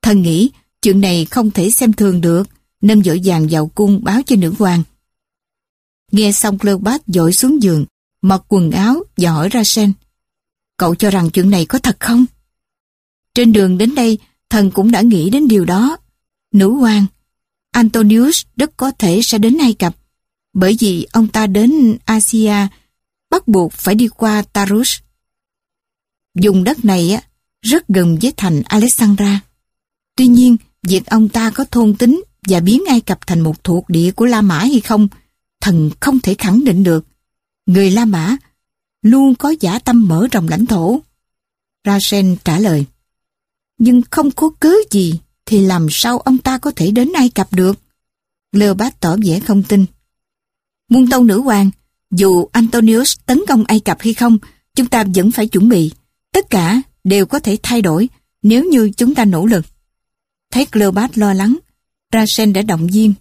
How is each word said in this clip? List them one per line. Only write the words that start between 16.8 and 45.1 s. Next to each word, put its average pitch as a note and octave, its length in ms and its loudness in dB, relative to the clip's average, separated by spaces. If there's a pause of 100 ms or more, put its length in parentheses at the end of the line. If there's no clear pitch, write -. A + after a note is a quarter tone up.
Antonius A3+ 720 2 (120)
rất D4 200 -4
có C4+ 140 -6
thể F#3 320 -2
sẽ A3+ 140 -4
đến A3+ 200 2
Ai B3+ 160 0
Cập, F3 220 -4 (580)
bởi F#3+ 260 0
vì F#3 320 -2
ông A3+ 160 0
ta A3 200 -4
đến A3+ 580 2
Asia G#3+ 640 -2 (600)
bắt F4+ 180 -2
buộc F#3 260 0
phải F#3+ 220 -4
đi A#3 120 2
qua G#3+ 340 -2
Tarus. G3+ 560 -4 (1500)
Vùng F#3+ 200 2
đất B3 220 -4
này F#3 280 0
á, A3+ 80 -6 (400)
rất D4 260 -4
gần F3 340 0
với B3+ 160 -2
thành E3 240 -2
Alexandra. G3+ 800 0 (760)
Tuy B3+ 120 2
nhiên, A#3+ 300 4 (260)
việc F#3 220 -4
ông A3 240 0
ta A3+ 200 -2
có - 220 -8
thôn A3 240 0
tính C4 280 0 (240)
và F#3 120 2
biến G#3 280 0
Ai A#3+ 140 2
Cập - 260 -8
thành E3+ 140 -2
một D#3 220 -4
thuộc F3+ 260 -4
địa E3+ 220 0
của A3+ 140 -2
La A#3+ 160 0
Mã F#3 180 0
hay B3 200 0
không, G#3+ 280 0 (540)
thần D#3+ 380 0
không C4+ 200 0
thể G3 180 -2
khẳng G#3+ 260 0
định G3 200 2
được. E3 220 0 (600)
Người F#3+ 260 2
La A3+ 140 0
Mã F#3+ 300 -2 (680)
luôn C4 340 4
có D4+ 240 -4
dã F#3+ 200 -4
tâm A3+ 280 2
mở E3+ 240 0
rộng F3 160 -2
lãnh E3 180 0
thổ." A3+ 360 -2 (840)
Rasen G3 580 0
trả E3+ 160 -2
lời. D#3+ 260 0 (920)
"Nhưng A#3+ 240 4 (100)
không D4 200 0
có D#4 180 -2 (100)
cớ D#4+ 140 2 (180)
gì E3+ 280 -2 (260)